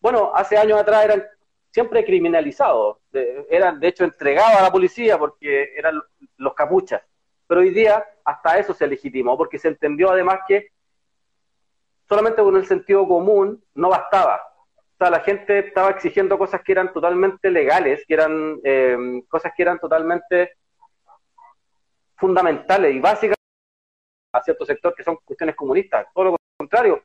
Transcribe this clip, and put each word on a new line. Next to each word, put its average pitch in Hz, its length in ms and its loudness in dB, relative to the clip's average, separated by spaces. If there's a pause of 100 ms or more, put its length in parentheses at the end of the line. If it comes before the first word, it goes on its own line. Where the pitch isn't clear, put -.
Bueno, 220 340 0
hace 202 220 0
años 214 240 4
atrás 214 240 4
eran 208 200 2 (460)
siempre 226 340 0
criminalizados, 165 920 0 (140)
de-, 131 380 -6
eran 170 280 0
de 160 100 -2
hecho 180 160 -2
entregados 170 520 2
a 196 60 6
la 185 100 4
policía 190 460 0
porque 143 580 -4
eran 156 240 -4 (380)
los 131 160 -6
capuchas. 180 480 -2 (440)
Pero 175 140 2
hoy 185 100 4
día 208 340 2 (200)
hasta 165 340 -2
eso 202 140 -4
se - 140 -4
legitimó, 131 500 -4
porque 160 220 -4
se 165 100 -2
entendió 156 420 0
además 185 360 0
que 202 220 0 (1400)
solamente 220 340 0
con 190 140 4
el 190 100 0
sentido 190 400 2
común 196 560 0 (120)
no 170 160 -2
bastaba. 170 500 0 (360)
O - 200 -20
sea, 180 140 2
la 165 100 0
gente 202 380 -2
estaba 196 320 0
exigiendo 190 480 -2
cosas 196 240 -4
que 190 100 -2
eran 185 200 -2
totalmente 180 580 -2
legales, 151 560 0
que 160 80 -2
eran, 156 480 -2
eh, 127 680 0
cosas 160 280 -6
que 180 60 -2
eran 175 180 -2
totalmente 170 720 -2 (1600)
fundamentales 185 760 0
y 131 60 -6
básicas 208 360 0 (960)
a 123 100 -2
cierto 156 220 -4
sector, 147 300 -4
que - 80 -18
son 165 220 -6
cuestiones 156 320 -8
comunistas. 143 580 -4
Todo 185 120 0
lo 185 100 0 (200)
contrario 196 480 0